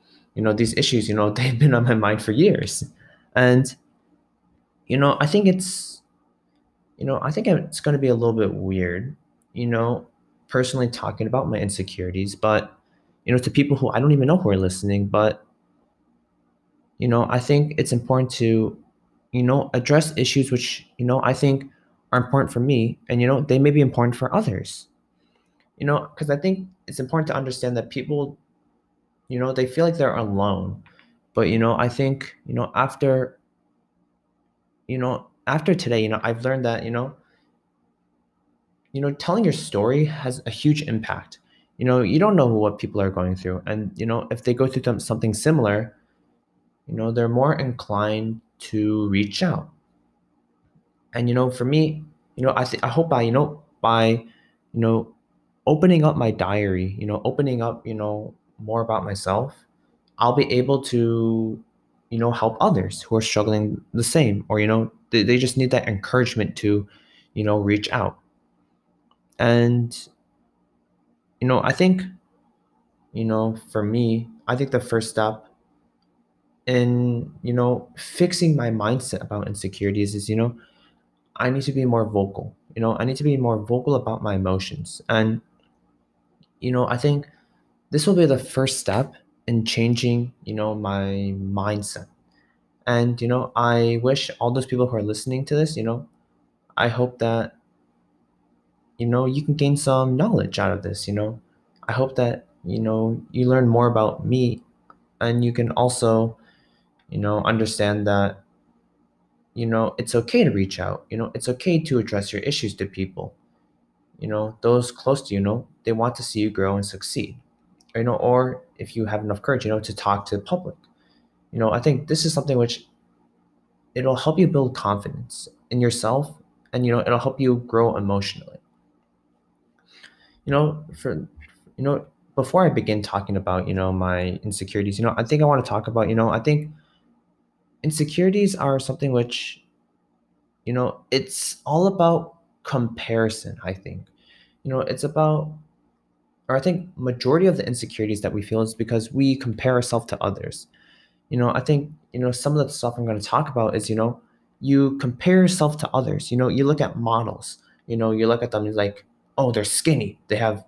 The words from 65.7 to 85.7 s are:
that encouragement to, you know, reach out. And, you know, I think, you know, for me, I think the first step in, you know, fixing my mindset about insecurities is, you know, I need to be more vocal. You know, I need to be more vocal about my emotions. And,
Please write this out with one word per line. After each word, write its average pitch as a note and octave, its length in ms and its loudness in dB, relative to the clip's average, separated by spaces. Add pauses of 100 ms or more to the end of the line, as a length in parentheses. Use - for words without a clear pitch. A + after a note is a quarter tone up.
that B2+ 160 0
encouragement A2+ 680 0
to, G#2 300 0 (460)
you G#2+ 100 -2
know, G#2 160 2
reach G#2 320 0
out. G2 260 -2 (1200)
And, A#2+ 580 2 (1500)
you B2 60 2
know, B2+ 160 4
I - 100 2
think, F#3 300 2 (1080)
you A2+ 140 -4
know, A2 320 0 (140)
for G#2+ 120 -2
me, A2+ 460 0 (180)
I A#2+ 80 -2
think C3+ 160 -2
the B2 80 2
first A2+ 300 -2
step A2 380 -2 (1200)
in, B2 760 0
you B2 100 -4
know, B2 460 0
fixing F3 580 0
my A#2+ 140 0
mindset A2+ 520 -2
about G#2 260 -6
insecurities G2+ 680 -2
is, G2+ 140 -6
you A2 60 0
know, A#2 200 0 (800)
I B2 140 0
need C3+ 140 -2
to C#3 100 -2
be C3 100 0
more A#2 220 2
vocal. G2+ 500 -2 (200)
You A2+ 60 -6
know, A2+ 160 0
I A#2 80 -2
need C3 120 -2
to D3 60 -4
be D3 120 4
more A#2+ 220 2
vocal B2 380 0
about - 280 -4
my G#2 120 0
emotions. F#2 760 -4
And, A2 320 2 (1200)